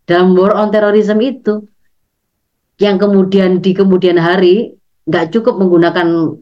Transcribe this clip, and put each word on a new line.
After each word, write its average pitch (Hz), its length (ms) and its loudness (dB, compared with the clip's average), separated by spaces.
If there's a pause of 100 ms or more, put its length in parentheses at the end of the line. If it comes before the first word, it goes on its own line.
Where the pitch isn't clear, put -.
Dalam 180 320 2
war 185 240 2
on 208 160 -2
terrorism 214 480 0
itu, 214 400 -6 (1200)
yang 202 160 0
kemudian 190 640 0
di 190 80 0
kemudian 185 480 0
hari 180 560 0 (320)
nggak 160 240 -4
cukup 226 320 -2
menggunakan 170 800 0